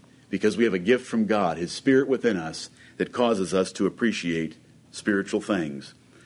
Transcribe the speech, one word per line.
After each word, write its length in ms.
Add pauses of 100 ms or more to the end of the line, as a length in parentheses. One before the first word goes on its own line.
(280)
Because 280
we 80
have 100
a 40
gift 280
from 200
God, 300
his 160
spirit 360
within 280
us, 340 (260)
that 160
causes 420
us 180
to 140
appreciate 720 (340)
spiritual 500
things. 540 (320)